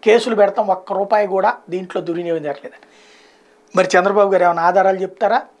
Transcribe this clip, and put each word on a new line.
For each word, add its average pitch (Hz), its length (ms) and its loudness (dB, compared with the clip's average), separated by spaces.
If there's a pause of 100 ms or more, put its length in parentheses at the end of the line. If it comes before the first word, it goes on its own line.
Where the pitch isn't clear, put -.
కేసులు 226 320 2
పెడతాం, 202 320 2
ఒక్క 190 260 -4
రూపాయి 208 340 0
కూడా 190 300 -2 (120)
దీంట్లో 185 320 -8
దుర్వినియోగం 170 420 -6
జరగలేదని. - 440 -12 (880)
మరి 180 120 2 (100)
చంద్రబాబు 196 340 2
గారు 180 120 2
ఏమైనా 175 180 0
ఆధారాలు 185 360 2
చెప్తారా? 196 440 -2 (180)